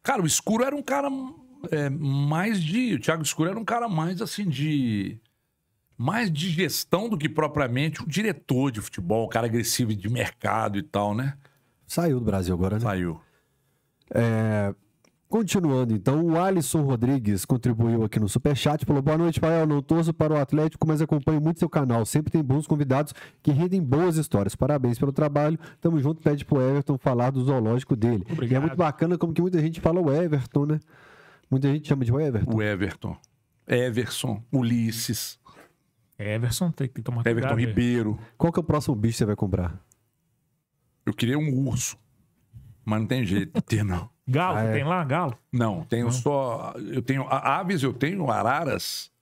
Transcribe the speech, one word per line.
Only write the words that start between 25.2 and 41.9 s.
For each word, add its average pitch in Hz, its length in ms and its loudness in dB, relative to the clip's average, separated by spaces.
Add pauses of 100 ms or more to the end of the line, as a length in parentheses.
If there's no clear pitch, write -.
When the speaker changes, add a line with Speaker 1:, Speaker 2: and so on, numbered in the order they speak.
Speaker 2:
Tamo 165 200 2
junto." 156 200 0
Pede 147 240 0
pro 143 160 2
Everton 139 380 2
falar 123 320 2
do 131 140 0
zoológico 127 500 2
dele. 113 340 2
Speaker 3:
Obrigado. 139 220 -2
Speaker 2:
E 131 60 4
é - 40 2
muito 160 160 -2
bacana 170 400 2
como 165 160 0
que 156 80 0
muita 180 200 2
gente 160 200 0
fala 170 200 2
o 151 120 2
Everton, 147 540 0
né? 151 140 0 (680)
Muita 135 240 2
gente 151 140 -2
chama 139 180 2
de 113 80 0
o 131 60 2
Everton. 123 380 0
Speaker 1:
O 107 60 2
Everton. 98 540 -2 (520)
Everson, 120 720 -2 (100)
Ulisses. 117 840 -2 (800)
Speaker 3:
Everson 113 540 -2
tem 135 160 -4
que - 140 -12
tomar 120 180 -4
Speaker 1:
Everton 117 340 2
Speaker 3:
cuidado 110 40 0
aí. 120 80 2
Speaker 1:
Ribeiro. 117 520 0 (180)
Speaker 2:
Qual 165 160 2
que - 60 0
é 175 40 0
o - 20 -2
próximo 151 320 0
bicho 113 180 0
que - 40 -8
você 123 80 4
vai 104 100 0
comprar? 92 440 -2 (1300)
Speaker 1:
Eu 104 80 -2
queria 123 240 0
um 139 280 0
urso, - 300 -4 (880)